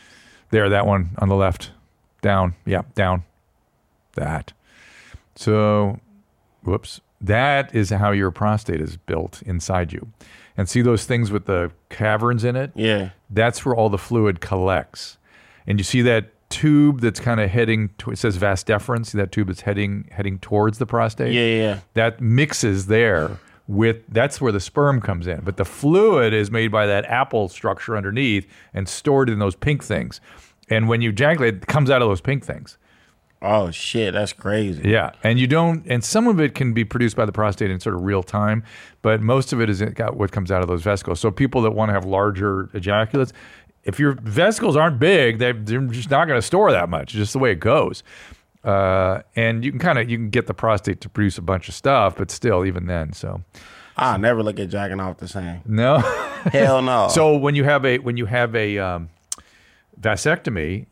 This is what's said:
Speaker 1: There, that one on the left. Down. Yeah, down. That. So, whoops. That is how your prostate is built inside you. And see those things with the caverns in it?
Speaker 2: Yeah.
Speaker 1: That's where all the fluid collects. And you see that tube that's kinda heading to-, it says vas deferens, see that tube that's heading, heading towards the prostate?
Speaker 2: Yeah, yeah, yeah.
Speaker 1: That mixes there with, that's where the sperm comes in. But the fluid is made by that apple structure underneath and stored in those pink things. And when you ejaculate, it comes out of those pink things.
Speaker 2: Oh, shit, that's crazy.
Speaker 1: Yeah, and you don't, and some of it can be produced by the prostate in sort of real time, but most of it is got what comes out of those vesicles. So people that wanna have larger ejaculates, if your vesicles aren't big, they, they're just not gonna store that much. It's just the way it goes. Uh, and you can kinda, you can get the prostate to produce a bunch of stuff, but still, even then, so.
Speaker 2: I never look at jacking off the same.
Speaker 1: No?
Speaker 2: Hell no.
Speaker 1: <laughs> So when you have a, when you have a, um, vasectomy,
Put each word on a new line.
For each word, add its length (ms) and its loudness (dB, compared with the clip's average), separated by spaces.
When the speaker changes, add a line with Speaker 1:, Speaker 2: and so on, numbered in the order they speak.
Speaker 1:
There, 180 4
that 180 2
one 320 2
on 100 2
the 80 4
left. 340 0
Down. 340 2
Yeah, 180 -2
down. 280 0
That. 380 -6
So, 640 2
whoops. 360 -4
That 540 0
is 160 0
how 200 2
your 200 0
prostate 500 -2
is 160 -8
built 460 -8
inside 500 -2
you. 160 -12
And 120 -2
see 140 2
those 220 2
things 260 0
with 160 -4
the 240 -2
caverns 540 -2
in 140 -2
it? 180 -6
Speaker 2:
Yeah. 360 0
Speaker 1:
That's 340 0
where 120 0
all 140 4
the 80 0
fluid 420 0
collects. 760 -4
And 100 2
you 60 -2
see 180 2
that 280 2
tube 520 4
that's 200 0
kinda 260 0
heading 520 0
to-, 120 -12
it 80 -8
says 180 0
vas 280 0
deferens, 420 -2
see 120 -6
that 120 0
tube 180 -2
that's 120 -6
heading, 500 -4
heading 280 -6
towards 400 0
the 80 -4
prostate? 460 -2
Speaker 2:
Yeah, 120 2
yeah, 180 2
yeah. 180 -2
Speaker 1:
That 260 0
mixes 680 0
there 520 2
with, 300 0
that's 320 -2
where 100 0
the 100 0
sperm 400 0
comes 260 -6
in. 160 -6
But 160 -6
the 60 -2
fluid 680 2
is 180 0
made 180 0
by 180 2
that 180 0
apple 440 -2
structure 480 -6
underneath 500 -2
and 160 -6
stored 400 2
in 120 0
those 140 0
pink 300 -2
things. 360 -6
And 180 2
when 140 2
you 80 0
ejaculate, 460 2
it 100 -16
comes 240 2
out 120 4
of 60 4
those 140 0
pink 220 -4
things. 340 -14
Speaker 2:
Oh, 300 0
shit, 440 -4
that's 180 -4
crazy. 560 -4
Speaker 1:
Yeah, 240 2
and 160 2
you 80 2
don't, 400 0
and 160 -2
some 240 0
of 140 2
it 160 0
can 160 0
be 120 0
produced 300 0
by 100 0
the 60 0
prostate 400 -2
in 80 -4
sort 160 -4
of 80 -4
real 220 0
time, 400 -2
but 200 2
most 320 0
of 80 0
it 100 2
is 100 0
got 360 -4
what 160 -2
comes 180 -4
out 100 2
of 60 0
those 160 -2
vesicles. 380 -2
So 100 0
people 320 0
that 80 2
wanna 220 0
have 120 0
larger 680 0
ejaculates, 600 0
if 160 -4
your 220 4
vesicles 520 2
aren't 240 2
big, 400 4
they, 140 0
they're 300 -4
just 280 -4
not 160 4
gonna 160 2
store 300 4
that 160 2
much. 160 -4
It's 80 -16
just 200 -2
the 60 -2
way 140 4
it 80 -4
goes. 420 2
Uh, 580 2
and 280 0
you 60 -4
can 80 -6
kinda, 260 2
you 140 -4
can 120 -6
get 180 0
the 60 -4
prostate 480 0
to 60 -14
produce 300 0
a 40 -12
bunch 260 -4
of 80 -14
stuff, 400 2
but 160 -6
still, 320 0
even 220 -4
then, 260 -4
so. 280 -10
Speaker 2:
I 200 0
never 260 2
look 160 -4
at 100 -6
jacking 300 -6
off 200 -8
the 100 -14
same. 360 -10
Speaker 1:
No? 340 4
Speaker 2:
Hell 840 0
no. 260 2
Speaker 1:
<laughs> 40 -2
So 240 4
when 180 0
you 80 2
have 220 2
a, 140 2
when 180 -4
you 100 -4
have 300 0
a, 220 -2
um, 320 -4
vasectomy, 920 -2